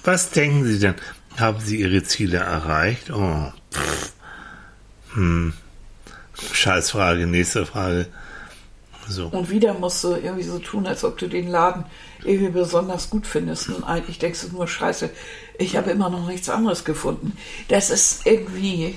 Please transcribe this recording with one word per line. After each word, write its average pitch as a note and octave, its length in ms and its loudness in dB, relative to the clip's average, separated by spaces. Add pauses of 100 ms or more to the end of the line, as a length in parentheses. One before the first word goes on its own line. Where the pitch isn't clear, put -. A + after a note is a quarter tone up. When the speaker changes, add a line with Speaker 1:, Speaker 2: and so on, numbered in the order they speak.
Speaker 1:
was F3+ 280 2
denken D3 340 4
Sie G#2+ 140 2
denn? G2 160 4 (420)
Haben A2 240 2
Sie G#2+ 180 -2
Ihre F#2+ 240 4
Ziele F2 360 0
erreicht? E2+ 720 0
Oh, D#2+ 400 0 (220)
pff. C#2+ 380 -4 (1000)
Hm. E2+ 400 2 (960)
Scheißfrage, F2 760 2
nächste F2 400 2
Frage. F2 420 0 (1040)
So. F#2 180 -6
Speaker 2:
Und F3 220 -4
wieder G#3 240 4
musst F3+ 300 -2
du F3 120 2
irgendwie F3+ 280 -6
so F3 160 -6
tun, G3+ 260 -4
als F#3 180 -6
ob D#3 140 -2
du F3+ 100 -6
den F3 200 -4
Laden F3 380 2 (380)
irgendwie G3 280 2
besonders F3 580 0
gut G#3 160 -2
findest. D#3+ 440 -4
Und - 140 -6
eigentlich E3 360 -4
denkst E3+ 220 -2
du F3+ 140 -10
nur, F3 120 -4
„Scheiße, - 420 -2 (480)
ich F#3 200 0
habe F#3+ 140 0
immer G3 180 2
noch F3 180 -2
nichts F#3 220 -6
anderes G#3+ 360 2
gefunden.“ D#3 500 -4 (340)
Das G3+ 200 4
ist - 380 4
irgendwie F#3 680 2